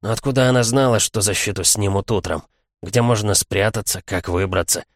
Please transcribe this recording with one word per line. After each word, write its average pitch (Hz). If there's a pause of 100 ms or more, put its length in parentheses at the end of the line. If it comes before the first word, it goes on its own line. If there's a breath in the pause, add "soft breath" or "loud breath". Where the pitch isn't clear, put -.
но 101
откуда 127
она 127
знала, 120
что -
защиту 98
снимут 98
утром? 82 (400)
Где 98
можно 107
спрятаться, 98
как 90
выбраться? 90 (100)